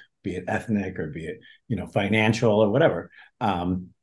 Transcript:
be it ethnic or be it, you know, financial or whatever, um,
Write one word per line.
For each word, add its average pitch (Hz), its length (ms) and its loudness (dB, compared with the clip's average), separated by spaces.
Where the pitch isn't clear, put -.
be 87 80 -6
it 90 120 -10
ethnic 101 520 -4
or 85 80 -6
be 78 180 -12
it, - 140 -10
you 117 80 -2
know, 85 100 -8
financial 110 640 2
or 104 60 4
whatever, 113 400 2
um, 92 500 -2